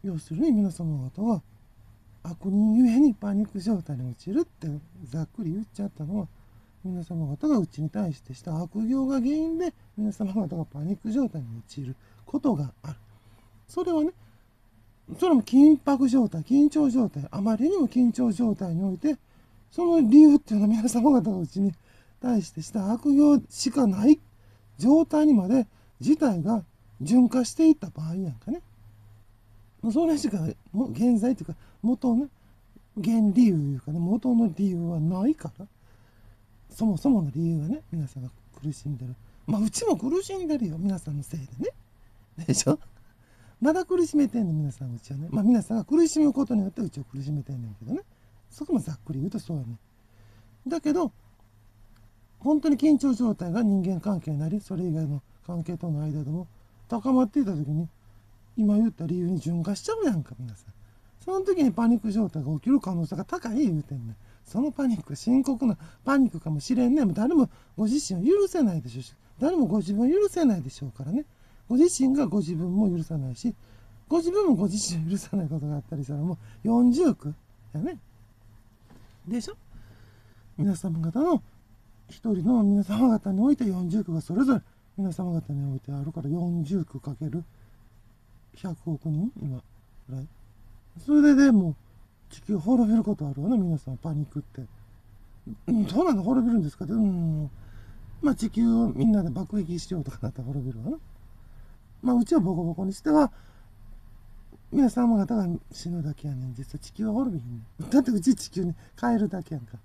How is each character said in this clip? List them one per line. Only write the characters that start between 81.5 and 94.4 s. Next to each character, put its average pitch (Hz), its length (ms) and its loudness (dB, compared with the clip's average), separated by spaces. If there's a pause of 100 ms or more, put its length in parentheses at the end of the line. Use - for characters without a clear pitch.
一 - 240 -4
人 180 100 -2
の 226 200 2
皆 202 200 2
様 214 260 2
方 202 220 0
に 190 80 0
お 262 120 4
い 285 40 4
て 247 100 -4
四 180 220 -2
重 190 160 -2
苦 170 120 -4
が 156 60 -2
そ - 120 -8
れ 233 100 0
ぞ 262 120 2
れ 165 60 -2 (360)
皆 190 160 -4
様 180 180 -4
方 160 220 -4
に 139 180 -4
お 131 40 -6
い 131 40 -8
て - 120 -12
あ 139 120 -6
る 160 80 -8
か 160 120 -10
ら、 143 60 -4
四 175 340 -2
十 165 200 -4
苦 139 160 -12
か 143 140 -10
け 151 160 -8
る 165 140 -8 (1120)
百 170 380 -10
億 151 180 -8
人？ 180 280 -4
今、 127 220 -8 (480)
ぐ 127 60 -10
ら 131 80 -10
い。 156 40 -16 (800)
そ 294 160 0
れ 294 140 8
で、 277 100 8
で 269 60 8
も、 180 240 4 (560)
地 - 100 -20
球 208 160 -4
滅 220 340 2
び 226 60 4
る 226 60 2
こ 208 120 -2
と 147 120 -6
あ 139 60 -6
る 139 100 -6
わ 196 60 -2
ね、 247 100 2
皆 170 180 0
さ 131 140 -10
ん、 120 60 -10
パ 160 160 -8
ニ 147 120 -2
ッ - 20 -20
ク - 120 -10
っ - 20 -8